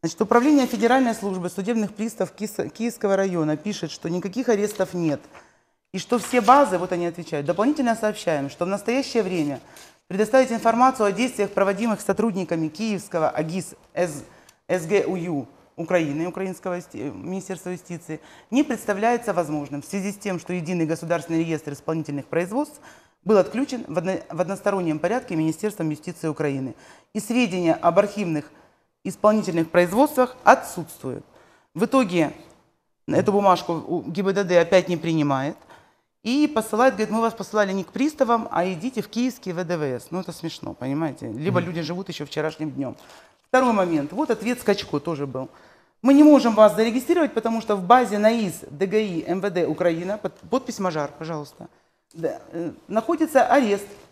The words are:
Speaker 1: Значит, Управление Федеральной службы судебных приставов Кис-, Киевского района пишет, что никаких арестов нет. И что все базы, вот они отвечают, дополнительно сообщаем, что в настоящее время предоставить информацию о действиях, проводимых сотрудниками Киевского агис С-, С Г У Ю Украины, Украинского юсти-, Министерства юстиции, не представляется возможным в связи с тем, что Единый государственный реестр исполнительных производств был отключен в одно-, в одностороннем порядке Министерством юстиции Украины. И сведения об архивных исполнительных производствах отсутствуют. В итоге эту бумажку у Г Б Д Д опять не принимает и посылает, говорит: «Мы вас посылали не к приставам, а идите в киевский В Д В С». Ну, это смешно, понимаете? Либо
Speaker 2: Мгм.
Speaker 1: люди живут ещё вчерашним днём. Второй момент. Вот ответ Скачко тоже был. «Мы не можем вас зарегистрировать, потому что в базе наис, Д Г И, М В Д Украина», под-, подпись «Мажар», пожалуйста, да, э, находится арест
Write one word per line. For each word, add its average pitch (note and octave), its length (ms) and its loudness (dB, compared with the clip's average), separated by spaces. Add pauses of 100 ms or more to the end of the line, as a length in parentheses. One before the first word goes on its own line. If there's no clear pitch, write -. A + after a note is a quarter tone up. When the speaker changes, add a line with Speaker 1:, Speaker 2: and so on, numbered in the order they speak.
Speaker 1:
Значит, - 180 -4
Управление B3 460 4
Федеральной A#3 480 2
службы F#3 340 -6
судебных G#3 460 -4
приставов - 440 -6
Кис-, - 300 -6
Киевского G#3+ 480 -2
района F3 400 0
пишет, E3 340 -6
что - 200 -8
никаких F#3+ 400 -4
арестов G3+ 420 0
нет. E3 260 0 (760)
И F#3+ 40 -4
что A#3+ 200 -2
все B3 240 0
базы, A#3+ 340 6
вот F3+ 160 -2
они E3+ 140 -2
отвечают, D#3+ 400 -6
дополнительно A3+ 500 0
сообщаем, E3 540 -2
что - 160 -4
в - 20 -6
настоящее A3+ 540 -2
время D#3 380 -2 (460)
предоставить A3 460 2
информацию A#3 540 2
о G3+ 60 2
действиях, G3+ 400 -2
проводимых G3 500 0
сотрудниками F3+ 680 -2
Киевского F3+ 600 -2
агис E3 460 -6 (180)
С-, D#3 300 -4 (440)
С F3+ 180 -2
Г G3 200 2
У F#3 100 -2
Ю E3 300 -4 (300)
Украины, D#3+ 500 0
Украинского F#3 480 -6
юсти-, D3 360 -10
Министерства F3+ 600 -10
юстиции, E3 500 -12 (300)
не C4 120 4
представляется A3+ 680 -2
возможным D3 480 -4
в - 60 -18
связи G3 260 -6
с G3+ 60 -12
тем, F#3 200 -6
что - 140 -8
Единый F3 320 -2
государственный E3 600 -2
реестр D3+ 280 -4
исполнительных D3 540 -6
производств G3 520 -4 (460)
был G3+ 140 6
отключен A#3 500 -2
в D#3 80 -4
одно-, F3+ 320 -4
в D#3 100 -10
одностороннем F3+ 600 -2
порядке F#3+ 360 -2
Министерством D#3+ 540 -2
юстиции D#3 400 -6
Украины. C#3 460 -4 (400)
И A3 60 -2
сведения F#3 520 0
об E3+ 260 2
архивных G3 520 -2 (560)
исполнительных F#3+ 640 0
производствах B3 640 2 (100)
отсутствуют. - 800 0 (480)
В F3+ 100 2
итоге F3+ 480 2 (760)
эту - 260 2
бумажку F#3+ 420 4
у C3+ 260 -4
Г F3 220 -6
Б F#3+ 100 0
Д G3+ 120 0
Д F3 140 4
опять F3 300 4
не F3 80 0
принимает D3+ 600 0 (640)
и C#4 240 2
посылает, A#3+ 480 0
говорит: G3+ 160 -2
«Мы A3 100 0
вас A3+ 140 0
посылали G3+ 380 -2
не F#3+ 120 -2
к - 40 -14
приставам, A#3+ 600 0
а E3+ 140 0
идите F#3+ 380 -4
в - 60 -8
киевский A#3 440 -4
В E3+ 100 -6
Д F3 140 -2
В D#3 60 -4
С». B2+ 280 -6
Ну, F#3 100 -6
это F3+ 120 -10
смешно, - 400 -10
понимаете? C#3 560 -6
Либо D#3 320 -2
Speaker 2:
Мгм. E3+ 80 -6
Speaker 1:
люди E3+ 140 -6
живут F3 260 -8
ещё D#3 160 -10
вчерашним D#3 460 -6
днём. B2+ 260 -8 (500)
Второй B3 280 2
момент. E3 380 0
Вот B3+ 180 -4
ответ A3+ 300 -2
Скачко G3 400 -2
тоже C#3+ 260 -6
был. C3 240 -8 (500)
«Мы C4+ 140 6
не D4 80 10
можем C4 320 8
вас G#3 200 10
зарегистрировать, B3+ 600 2
потому A3+ 260 -2
что G#3+ 160 0
в F#3 80 -4
базе G#3+ 320 6
наис, G#3+ 540 2
Д D3+ 160 -4
Г G#3+ 180 0
И, F3 220 -4
М F3+ 160 -4
В G3 80 -2
Д E3+ 160 0
Украина», E3+ 500 -2
под-, - 320 -10
подпись B3 300 -4
«Мажар», D#3 400 -4
пожалуйста, D#3 500 -12 (460)
да, D#3+ 260 -6 (120)
э, E3+ 180 -8 (180)
находится D4+ 560 0
арест G#3+ 420 2 (260)